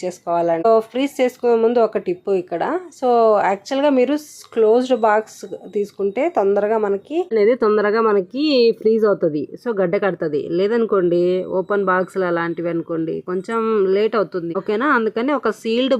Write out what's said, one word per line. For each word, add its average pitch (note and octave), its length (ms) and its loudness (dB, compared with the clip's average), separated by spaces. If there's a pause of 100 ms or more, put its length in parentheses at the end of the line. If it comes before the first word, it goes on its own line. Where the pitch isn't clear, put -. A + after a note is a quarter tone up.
చేసుకోవాలండి. E3+ 640 -2
So A3+ 60 6 (180)
ఫ్రీజ్ C4+ 300 -2
చేసుకునే A#3+ 420 0
ముందు A#3+ 240 2
ఒక G#3 220 -4
టిప్ F3+ 200 -6 (120)
ఇక్కడ. E3+ 200 -6 (380)
So B3+ 80 0 (420)
యాక్చువల్ A#3 380 -4
గా D4 120 4
మీరు C4+ 180 2 (400)
క్లోజ్డ్ A#3+ 380 4 (120)
బాక్స్ A3 320 0 (380)
తీసుకుంటే G3+ 440 -4 (180)
తొందరగా G3+ 460 0
మనకి G3+ 320 -4 (140)
అనేది A3 200 4 (100)
తొందరగా G#3+ 440 2
మనకి G#3 380 -2 (340)
ఫ్రీజ్ A3 300 2
అవుతది. D#3+ 320 0 (220)
So B3 60 -6 (120)
గడ్డ F3+ 240 0
కడతది. E3 360 -2 (180)
లేదనుకోండి G3 600 0 (380)
ఓపెన్ G3 320 -2
బాక్స్ F#3 300 -2
లు F#3 100 0
అలాంటివి E3+ 420 -4
అనుకోండి E3 420 -4 (140)
కొంచెం F#3+ 320 -4 (360)
లేట్ G#3+ 240 0
అవుతుంది. E3+ 400 -6
ఓకేనా? G#3+ 260 -2 (100)
అందుకని A3+ 400 -2
ఒక A#3 140 -2 (100)
సీల్డ్ B3 400 0